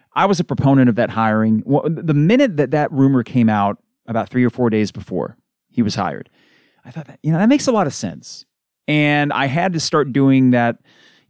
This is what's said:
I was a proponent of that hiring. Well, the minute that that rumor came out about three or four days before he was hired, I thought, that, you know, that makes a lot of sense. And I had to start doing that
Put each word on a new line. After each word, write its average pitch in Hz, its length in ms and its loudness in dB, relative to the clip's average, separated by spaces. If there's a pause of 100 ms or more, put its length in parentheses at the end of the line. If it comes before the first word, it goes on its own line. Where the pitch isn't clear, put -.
(140)
I 170 120 2
was 190 140 0
a - 40 -2
proponent 135 440 2
of 107 80 0
that 113 140 0
hiring. 110 560 0
Well, 135 220 0
the 156 260 -2
minute 196 420 2
that 139 140 0
that 147 200 0
rumor 135 320 2
came 117 260 0
out 104 340 -2 (240)
about 110 240 -4
three 123 140 0
or 120 60 2
four 120 200 -2
days 107 200 0
before 90 460 -8 (320)
he - 140 -4
was 98 120 -2
hired, 82 360 -6 (540)
I - 60 -20
thought, 151 160 -16
that, - 160 -20
you 156 80 -2
know, 160 80 0
that 208 100 2
makes 277 180 2
a 262 60 0
lot 202 140 0
of 135 80 -6
sense. - 520 -12 (420)
And 147 440 0
I 135 140 -2
had 170 280 -2
to 160 60 -4
start 147 320 -2
doing 135 380 4
that 120 280 0 (520)